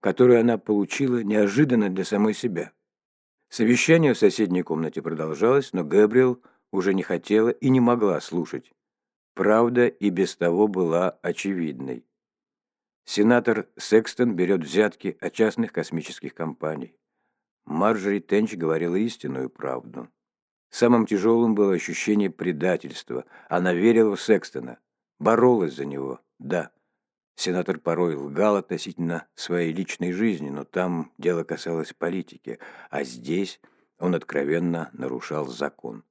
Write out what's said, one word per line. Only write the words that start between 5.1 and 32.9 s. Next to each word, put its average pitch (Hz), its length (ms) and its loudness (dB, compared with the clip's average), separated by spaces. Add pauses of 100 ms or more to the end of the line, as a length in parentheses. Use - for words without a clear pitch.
но 90 100 -2
Гэбриэл 110 580 4 (300)
уже 95 220 0
не 95 100 0
хотела 104 460 2
и - 200 -2
не 131 100 6
могла 117 400 2
слушать. 78 520 -8 (640)
Правда 117 520 4
и - 220 -2
без 90 260 0
того 90 320 2
была 90 440 0 (100)
очевидной. 76 840 -6 (1000)
Сенатор 113 600 2 (100)
Секстон 113 580 2
берет 87 280 2
взятки 95 560 -2
от 87 140 -6
частных 110 380 0
космических - 600 -8
компаний. 78 640 -8 (680)
Марджори 101 540 -2
Тенч 107 360 -2
говорила 85 400 -2
истинную 69 540 -4
правду. 64 600 -10 (600)
Самым 120 360 4
тяжелым 113 480 2
было 101 200 2
ощущение 98 560 0
предательства. 82 960 -4 (240)
Она 87 240 0
верила 110 420 4
в - 60 -10
Секстона, 65 580 -2 (400)
боролась 110 560 4
за 71 100 -8
него, 69 360 -10 (180)
да. 78 320 -6 (640)
Сенатор 90 440 -4
порой 85 360 0
лгал 73 420 0
относительно 85 760 -6
своей 85 400 -4
личной 90 380 -6
жизни, 90 380 -2
но 71 140 -10
там 87 540 -4
дело 85 260 -2
касалось 82 480 -6
политики, - 680 -8 (320)